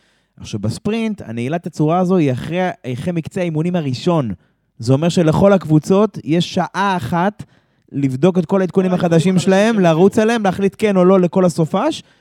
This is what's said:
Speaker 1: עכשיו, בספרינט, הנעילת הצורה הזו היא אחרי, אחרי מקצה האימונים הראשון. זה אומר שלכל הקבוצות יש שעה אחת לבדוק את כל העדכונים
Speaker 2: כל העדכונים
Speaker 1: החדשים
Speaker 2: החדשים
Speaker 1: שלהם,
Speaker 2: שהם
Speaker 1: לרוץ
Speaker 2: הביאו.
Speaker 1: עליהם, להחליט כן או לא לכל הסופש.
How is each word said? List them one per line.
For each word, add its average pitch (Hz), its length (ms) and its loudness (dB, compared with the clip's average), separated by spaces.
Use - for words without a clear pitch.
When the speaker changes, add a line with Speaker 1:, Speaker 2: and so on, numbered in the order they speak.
Speaker 1:
עכשיו, - 220 -10
בספרינט, 214 680 -4
הנעילת 120 420 -6
הצורה 160 320 0
הזו 185 180 2
היא 147 140 2
אחרי, 151 280 -6
אחרי 175 200 -6
מקצה 170 280 -6
האימונים 170 340 -4
הראשון. 143 560 -2
זה 120 160 0
אומר 156 160 2
שלכל 165 440 4
הקבוצות 190 680 2
יש 165 300 -2
שעה 190 440 -2
אחת 175 460 -2
לבדוק 139 460 0
את 180 80 2
כל 196 160 0
העדכונים 185 280 0
Speaker 2:
כל 185 40 -2
העדכונים - 0 -
Speaker 1:
החדשים 170 420 2
Speaker 2:
החדשים 180 40 2
Speaker 1:
שלהם, 214 220 2
Speaker 2:
שהם 196 80 2
Speaker 1:
לרוץ 170 300 4
Speaker 2:
הביאו. 220 100 2
Speaker 1:
עליהם, 226 200 0
להחליט 196 340 -2
כן 208 200 0
או 180 80 4
לא 190 140 6
לכל 185 260 0
הסופש. 185 580 -2